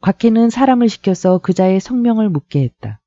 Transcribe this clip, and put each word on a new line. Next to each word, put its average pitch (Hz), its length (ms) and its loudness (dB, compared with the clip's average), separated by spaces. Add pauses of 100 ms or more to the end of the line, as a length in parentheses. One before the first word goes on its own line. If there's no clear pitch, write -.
곽해는 226 480 0
사람을 247 400 2
시켜서 185 480 -2
그 180 160 -4
자의 185 260 0
성명을 233 500 -2
묻게 147 320 -4
했다. 113 460 -8